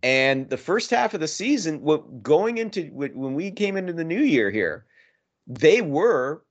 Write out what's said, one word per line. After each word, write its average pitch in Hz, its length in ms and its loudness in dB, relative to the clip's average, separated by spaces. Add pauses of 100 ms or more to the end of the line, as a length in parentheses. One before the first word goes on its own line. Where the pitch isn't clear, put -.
And 131 460 2
the 131 80 -4
first 208 340 -2
half 240 240 2
of 180 60 -4
the 156 80 -2
season, 190 540 -2
what, 143 400 -2
going 190 360 2
into, 208 300 -6
wh-, 139 280 -10
when 135 180 -6
we 175 160 -4
came 196 260 -2
into 185 160 -4
the 165 120 -6
new 175 180 -2
year 131 280 2
here, 98 360 -4 (600)
they 160 360 4
were 156 680 0